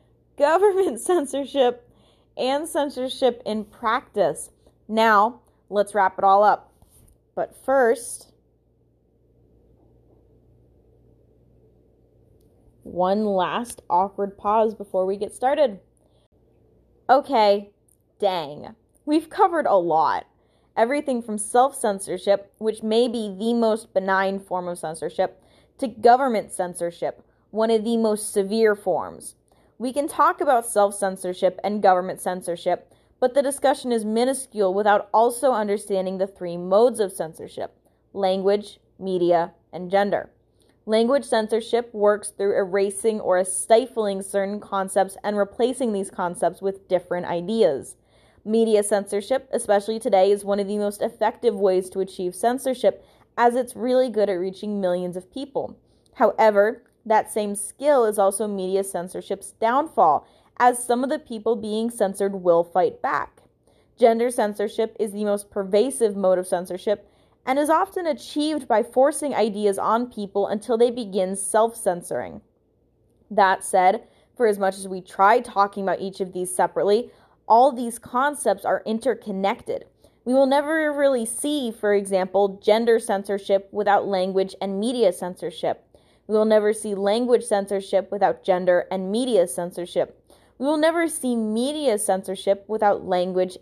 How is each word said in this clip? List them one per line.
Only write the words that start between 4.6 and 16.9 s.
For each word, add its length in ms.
Now, 500
let's 260
wrap 220
it 80
all 180
up. 300
But 200
first, 800
one 420
last 640
awkward 480
pause 380
before 300
we 100
get 180
started. 460